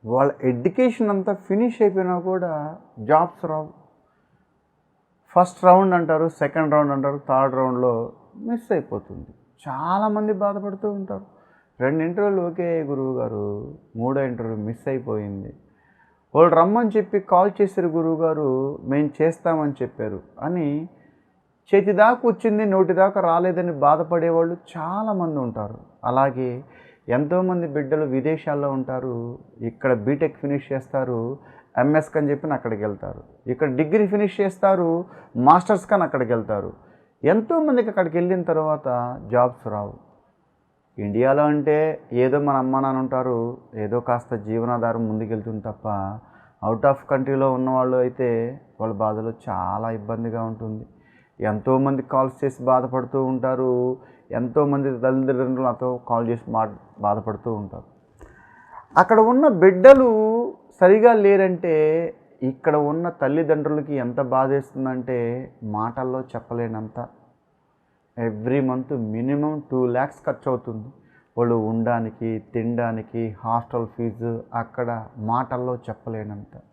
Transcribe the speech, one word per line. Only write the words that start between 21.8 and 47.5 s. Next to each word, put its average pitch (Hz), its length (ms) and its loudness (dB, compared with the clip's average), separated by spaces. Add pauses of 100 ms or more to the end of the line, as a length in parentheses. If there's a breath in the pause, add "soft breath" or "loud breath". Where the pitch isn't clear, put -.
దాకా 220 340 4
వచ్చింది, 214 400 2
నోటి 190 280 2
దాకా 196 280 2
రాలేదని 175 500 0
బాధపడేవాళ్ళు 165 880 2 (200)
చాలామంది 175 600 -4
ఉంటారు. 113 400 -6 (240)
అలాగే 127 480 0 (580 soft breath)
ఎంతోమంది 175 580 0
బిడ్డలు 147 380 -2
విదేశాల్లో 143 680 -2
ఉంటారు, 127 680 -6 (220)
ఇక్కడ 117 320 -2
బీటెక్ 139 460 0
ఫినిష్ 143 320 -4
చేస్తారు, 127 480 -4 (580 loud breath)
ఎంఎస్ 151 320 2
కని 147 200 0
చెప్పి 143 200 -4
అక్కడికి 113 340 -4
వెళ్తారు, 98 380 -8 (260)
ఇక్కడ 123 280 -2
డిగ్రీ 160 320 2
ఫినిష్ 208 340 -2
చేస్తారు, 180 640 0 (320 loud breath)
మాస్టర్స్ 180 480 4
కని 196 180 2
అక్కడికి 127 300 -2
వెళ్తారు. 107 400 -4 (500 soft breath)
ఎంతోమందికి 233 640 2
అక్కడికి 175 280 0
వెళ్ళిన 180 240 0
తర్వాత 156 460 0 (440)
జాబ్స్ 123 360 2
రావు. 104 260 -6 (1040)
ఇండియాలో 123 480 2
అంటే 151 320 2 (340)
ఏదో 131 280 2
మన 143 160 0
అమ్మ 131 240 0
నాన్న 135 200 -2
ఉంటారు, 127 580 -2 (180)
ఏదో 107 240 -2
కాస్త 120 360 -4
జీవనాధారం 113 720 -2
ముందుకెళ్తుంది 110 640 -6
తప్ప, 107 180 -12 (720 soft breath)
out 110 240 -2
of 139 140 4 (100)
కంట్రీలో 135 440 0